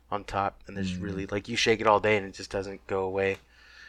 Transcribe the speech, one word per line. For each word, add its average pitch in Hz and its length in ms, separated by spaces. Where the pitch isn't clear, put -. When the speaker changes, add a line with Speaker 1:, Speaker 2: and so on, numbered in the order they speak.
Speaker 1:
on 101 100
top, 98 460
and 98 80
there's 95 160
Speaker 2:
Mm. 90 100
Speaker 1:
really, 98 240
like, 104 220
you 117 80
shake 110 240
it 110 80
all 104 100
day 107 180
and 98 100
it 95 80
just - 180
doesn't 98 340
go 95 160
away. 98 360